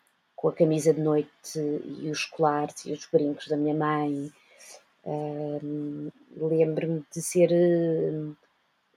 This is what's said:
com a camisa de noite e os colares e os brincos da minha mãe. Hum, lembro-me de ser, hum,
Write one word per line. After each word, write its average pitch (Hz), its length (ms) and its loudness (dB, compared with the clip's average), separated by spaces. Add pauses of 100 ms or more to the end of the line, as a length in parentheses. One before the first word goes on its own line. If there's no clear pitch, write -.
(380)
com 156 120 0
a 151 40 2
camisa 156 400 4
de 151 80 0
noite 151 580 0
e 147 520 -6
os - 160 -6
colares 151 580 -2
e - 80 -8
os - 140 -10
brincos 147 420 0
da 151 80 0
minha 147 180 0
mãe. 151 560 -2 (760)
Hum, 147 1040 -6 (260)
lembro-me 160 760 0
de 170 100 -8
ser, 170 300 4
hum, 160 840 2 (640)